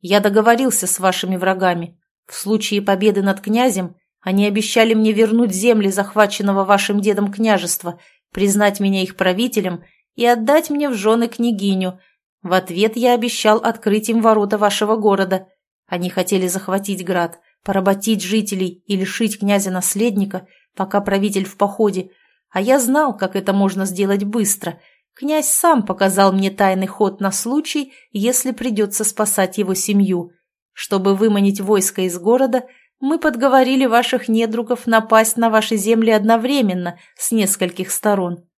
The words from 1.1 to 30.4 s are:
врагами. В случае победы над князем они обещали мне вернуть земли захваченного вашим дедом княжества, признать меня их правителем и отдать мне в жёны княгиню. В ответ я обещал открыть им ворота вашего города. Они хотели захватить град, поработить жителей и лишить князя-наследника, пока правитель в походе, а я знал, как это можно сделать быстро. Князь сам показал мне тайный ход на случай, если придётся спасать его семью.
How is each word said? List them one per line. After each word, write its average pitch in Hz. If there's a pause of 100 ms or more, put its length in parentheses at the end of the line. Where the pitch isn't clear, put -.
врагами. 180 (260)
В -
случае 208
победы 196
над 190
князем 208 (240)
они 196
обещали 220
мне 220
вернуть 220
земли 208
захваченного 202
вашим 202
дедом 202
княжества, 185 (320)
признать 202
меня 196
их 185
правителем 185 (300)
и 233
отдать 240
мне 294
в 254
жёны 226
княгиню. 196 (420)
В 180
ответ 190
я 240
обещал 220
открыть 214
им 226
ворота 214
вашего 208
города. 190 (380)
Они 180
хотели 185
захватить 190
град, 170 (240)
поработить 196
жителей 190
и 202
лишить 196
князя-наследника, 196 (280)
пока 202
правитель 196
в -
походе, 202 (400)
а 190
я 254
знал, 262
как 190
это 196
можно 196
сделать 196
быстро. 202 (340)
Князь 302
сам 302
показал 196
мне 190
тайный 190
ход 196
на 196
случай, 277 (180)
если 240
придётся 214
спасать 202
его 190
семью. 185 (400)